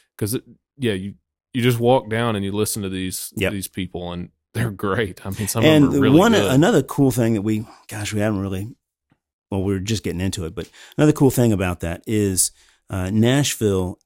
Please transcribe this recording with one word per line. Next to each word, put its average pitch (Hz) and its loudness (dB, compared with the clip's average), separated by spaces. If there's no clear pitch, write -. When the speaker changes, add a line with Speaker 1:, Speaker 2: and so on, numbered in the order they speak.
Speaker 1:
'Cause, 110 -4
it, - -8
yeah, 117 0
you, 98 -6
you 117 -2
just 120 2
walk 120 2
down 113 -2
and 98 -4
you 98 -4
listen 104 -4
to 95 -6
these, 92 -8
Speaker 2:
Yep. 98 0
Speaker 1:
these 98 -6
people, 90 -8
and 87 -10
they're 117 -2
great. 95 -4
I 113 -6
mean, 98 -6
some 117 0
Speaker 2:
And 151 6
Speaker 1:
of 127 4
'em - 0
are 139 2
really 151 6
Speaker 2:
one, 226 6
Speaker 1:
good. 131 2
Speaker 2:
another 151 4
cool 139 0
thing 117 0
that 101 0
we, 107 -2
gosh, 104 -10
we 107 -2
haven't 107 0
really, 98 -6
well, 95 -2
we 101 0
were 95 -2
just 101 -4
getting 87 -4
into 95 -4
it, 82 -10
but 85 -10
another 151 4
cool 147 4
thing 117 2
about 90 -2
that 87 -6
is, 104 0
uh, 92 -6
Nashville 107 0